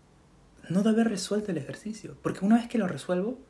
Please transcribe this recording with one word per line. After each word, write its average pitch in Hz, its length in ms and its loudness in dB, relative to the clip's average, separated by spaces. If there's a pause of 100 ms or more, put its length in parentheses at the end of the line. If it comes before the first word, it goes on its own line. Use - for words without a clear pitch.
(680)
no 185 140 2
de 220 80 4
haber 226 180 4
resuelto 208 420 -2
el 165 60 -2
ejercicio, 151 640 -8
porque - 220 -2
una 214 120 8
vez 233 120 -2
que - 80 -4
lo 196 120 0
resuelvo, 180 600 -2